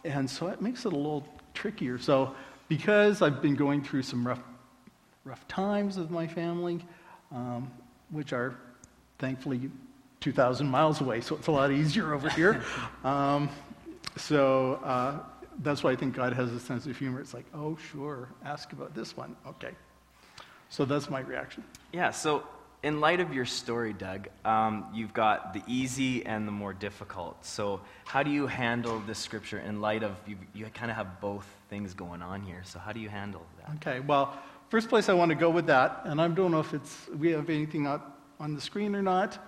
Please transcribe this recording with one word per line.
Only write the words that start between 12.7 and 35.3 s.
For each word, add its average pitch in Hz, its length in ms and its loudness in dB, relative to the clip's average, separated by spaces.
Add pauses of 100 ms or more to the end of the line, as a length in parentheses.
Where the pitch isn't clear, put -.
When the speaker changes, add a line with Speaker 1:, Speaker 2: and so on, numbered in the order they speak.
Speaker 1:
<laughs> - 200 -12
Um, 143 460 2 (680)
so, 135 680 4
uh, 131 360 0 (420)
that's 143 220 0
why 143 80 6
I 127 40 4
think 127 200 -2
God 127 180 0
has 120 180 0
a 123 80 -6
sense - 260 -6
of 131 120 -8
humor. 131 220 -4
It's - 140 -14
like, 120 200 -14
"Oh, 156 240 -6 (140)
sure, 139 380 -8 (160)
ask 147 260 -10
about 143 240 -12
this - 200 -10
one." - 200 -12 (100)
Okay. - 260 -12 (1000)
So - 160 0
that's 147 240 -2
my 135 100 -4
reaction. 131 440 -8 (300)
Speaker 2:
Yeah, 170 180 2
so 151 320 0 (400)
in 151 160 0
light 165 200 6
of 165 140 0
your 131 120 0
story, 117 480 -4
Doug, 95 340 -8 (180)
um, 110 480 4
you've 110 200 -6
got 107 400 2
the 98 140 -6
easy 127 580 0
and 107 220 -2
the 104 40 -4
more 101 220 -6
difficult. 95 720 -10
So 101 360 -4 (240)
how 135 180 2
do 147 60 0
you 143 180 0
handle 117 520 0
this 104 180 -8
scripture 104 420 -8
in 104 220 -6
light 107 220 0
of, 98 120 -4 (120)
you, 104 100 -10 (160)
you 107 200 -12
kinda 117 200 -6
have 95 280 -8
both 101 260 -6 (220)
things 101 240 -8
going 87 280 -12
on 95 200 -8
here. 92 240 -12
So 90 140 -14
how 98 120 -10
do 110 80 -8
you 107 100 -8
handle 101 360 -10 (140)
that? 156 160 -10
Speaker 1:
Okay, 139 260 -4
well, 139 360 2 (320)
first 220 200 2
place 214 200 6
I 202 40 8
wanna 170 220 6